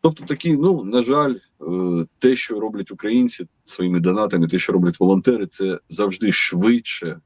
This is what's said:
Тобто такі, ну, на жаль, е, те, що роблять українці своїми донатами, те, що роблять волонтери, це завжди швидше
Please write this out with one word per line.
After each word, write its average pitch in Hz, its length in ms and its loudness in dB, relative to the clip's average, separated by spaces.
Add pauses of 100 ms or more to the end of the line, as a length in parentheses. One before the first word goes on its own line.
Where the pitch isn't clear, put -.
Тобто 160 240 0
такі, 160 280 -2
ну, 151 320 2
на 120 180 0
жаль, 135 320 0
е, 87 720 -4 (120)
те, 127 180 4
що 107 240 -6
роблять 104 300 -8
українці 110 560 -2 (180)
своїми 90 360 -2
донатами, 92 480 2
те, 90 100 -2
що 98 140 -2
роблять 87 280 2
волонтери, 98 460 2
це 95 320 -4 (100)
завжди 98 440 -2
швидше 87 920 0